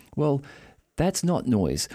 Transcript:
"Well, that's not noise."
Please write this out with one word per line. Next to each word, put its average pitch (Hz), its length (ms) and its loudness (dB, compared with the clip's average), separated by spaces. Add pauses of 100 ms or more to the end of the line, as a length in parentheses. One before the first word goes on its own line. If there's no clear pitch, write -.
(180)
"Well, 147 240 2 (560)
that's 185 260 0
not 170 240 0
noise." 90 480 2